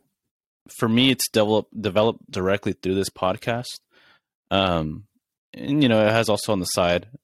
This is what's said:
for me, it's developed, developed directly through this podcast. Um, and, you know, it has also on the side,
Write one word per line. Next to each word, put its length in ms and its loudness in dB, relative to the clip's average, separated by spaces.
for 100 0
me, 220 4
it's 180 -2
developed, 520 0
developed 500 0
directly 420 -2
through 220 -4
this 160 -2
podcast. 720 -6
Um, 540 -2
and, 300 -2
you 60 4
know, 180 4
it 40 4
has 180 2
also 240 0
on 80 0
the 60 -4
side, 420 0